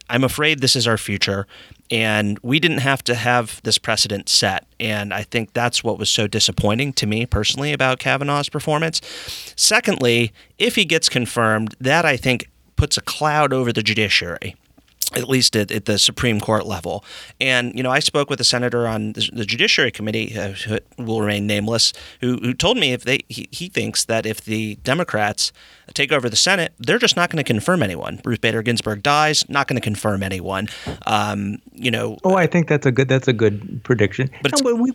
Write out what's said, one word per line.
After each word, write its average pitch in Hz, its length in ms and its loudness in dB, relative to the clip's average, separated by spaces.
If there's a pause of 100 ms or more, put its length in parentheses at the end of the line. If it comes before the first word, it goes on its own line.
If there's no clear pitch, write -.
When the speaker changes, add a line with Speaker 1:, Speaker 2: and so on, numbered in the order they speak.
Speaker 1:
I'm 120 140 2
afraid 151 360 0
this 127 160 2
is 117 120 0
our 110 100 2
future, 98 500 -4 (420)
and 107 520 0
we 131 180 2
didn't 165 200 2
have 135 260 0
to 120 100 0
have 120 480 0
this 110 140 0
precedent 104 520 -2
set. 95 360 2 (140)
And 104 340 -4
I 104 100 -4
think 113 300 -4
that's 120 300 -2
what 104 160 -2
was 104 100 -2
so 107 180 0
disappointing 110 640 0
to - 140 -2
me 110 180 0
personally 131 480 -2
about 131 260 2
Kavanaugh's 143 500 -2
performance. 160 520 -2 (540)
Secondly, 120 760 2 (260)
if 233 180 0
he 202 100 4
gets 156 240 2
confirmed, 110 720 0
that, 147 260 2
I 139 120 2
think, 123 320 0 (260)
puts - 220 2
a - 40 -4
cloud 147 520 0
over 127 180 0
the 110 120 -2
judiciary, 101 720 0 (580)
at 120 160 -2
least 127 260 4
at, 104 160 2
at 110 140 -4
the 104 140 2
Supreme 113 400 2
Court 107 260 0
level. 87 380 -6 (360)
And, 123 360 0
you 123 80 -2
know, 127 80 0
I 135 80 4
spoke 147 300 0
with 139 100 -2
a 123 60 0
senator 120 420 2
on 107 260 -2
the, - 200 -4
the 117 120 -4
Judiciary 120 460 2
Committee, 110 440 -6
uh, 98 180 -6
who 110 260 -6 (180)
will 110 240 -2
remain 104 240 0
nameless, 104 480 0 (280)
who, 123 160 0
who 123 180 -4
told 220 220 2
me 143 160 2
if 120 100 -6
they, 131 160 0 (100)
he, - 220 -12
he 175 160 -10
thinks 110 380 -2
that 113 200 -2
if 110 160 -6
the 107 360 -6
Democrats 120 720 -2 (420)
take 143 180 -2
over 127 180 2
the 107 80 -4
Senate, 180 420 0
they're 190 180 0
just 240 200 2
not 175 120 2
gonna 151 140 -2
confirm 139 400 0
anyone. 87 400 -6
Ruth 117 180 -2
Bader 113 220 0
Ginsburg 107 400 -2
dies, 151 460 4
not 139 180 0
gonna 127 140 -2
confirm 101 420 -2
anyone. 95 460 -4 (360)
Um, 104 520 0 (160)
you 123 180 -2
know 110 320 -2
Speaker 2:
Oh, 185 120 4
I 175 120 4
think 170 220 2
that's 147 180 2
a 131 40 6
good, 131 180 2
that's 131 180 2
a 127 60 4
good 104 500 0
prediction. 113 480 0 (100)
Speaker 1:
But 139 120 -2
Speaker 2:
No, - 20 -2
Speaker 1:
it's 285 60 4
Speaker 2:
but 240 160 2
we, 247 180 2